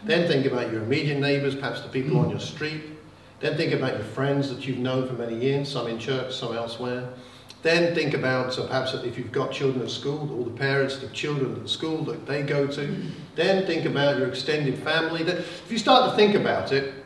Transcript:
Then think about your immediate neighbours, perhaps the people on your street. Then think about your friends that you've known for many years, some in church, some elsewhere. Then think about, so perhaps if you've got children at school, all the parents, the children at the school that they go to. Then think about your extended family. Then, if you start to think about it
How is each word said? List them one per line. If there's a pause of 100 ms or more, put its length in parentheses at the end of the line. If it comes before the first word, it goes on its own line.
Then
think
about
your
immediate
neighbours,
perhaps
the
people
on
your
street. (580)
Then
think
about
your
friends
that
you've
known
for
many
years,
some
in
church,
some
elsewhere. (540)
Then
think
about,
so
perhaps
if
you've
got
children
at
school,
all
the
parents,
the
children
at
the
school
that
they
go
to. (340)
Then
think
about
your
extended
family.
Then,
if
you
start
to
think
about
it (140)